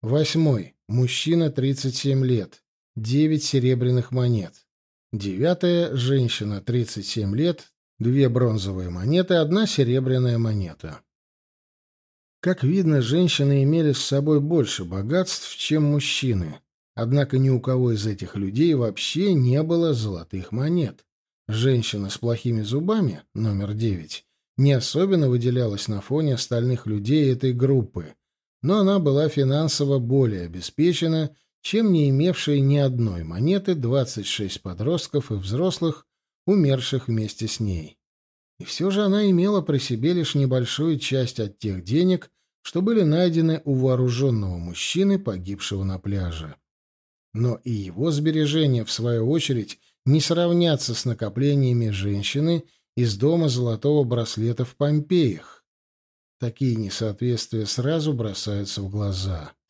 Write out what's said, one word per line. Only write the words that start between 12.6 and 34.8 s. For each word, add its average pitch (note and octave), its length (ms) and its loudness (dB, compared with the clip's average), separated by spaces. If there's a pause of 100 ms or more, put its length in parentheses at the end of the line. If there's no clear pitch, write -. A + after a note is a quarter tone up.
видно, D#3+ 360 4
женщины C#3 640 2
имели D3+ 300 4
с C3 80 -2
собой D3 400 2
больше C#3+ 440 0
богатств, A2 720 -4
чем D3+ 280 0
мужчины. B2 760 0 (360)
Однако C3+ 420 0
ни C3+ 120 4
у B2+ 100 2
кого B2+ 320 0
из G#2 140 -2
этих G2 280 -6
людей G#2+ 400 0
вообще C#3 580 0
не C3+ 300 4
было E3 320 2
золотых F#2+ 560 -6
монет. C#3+ 560 -2 (400)
Женщина A2 640 0
с - 80 -8
плохими A#2 440 -2
зубами, D3 600 -2 (120)
номер G#2 400 -2
девять, G2 520 -4 (300)
не C#3 160 4
особенно D#3 560 2
выделялась B2 600 0
на G2+ 120 -4
фоне D3 340 0
остальных A#2+ 520 -2
людей B2 460 2
этой B2+ 200 0
группы, A#2+ 600 0 (480)
но F#3 160 2
она G3 200 4
была D3 300 2
финансово C#3 720 0
более A#2 480 0
обеспечена, D#3+ 920 -2 (240)
чем G#3+ 320 2
не D3+ 160 4
имевшие C#3+ 520 2
ни C#3 180 4
одной A#2 460 0
монеты E3+ 500 0
двадцать B2 520 -2
шесть - 360 -6
подростков B2+ 680 -4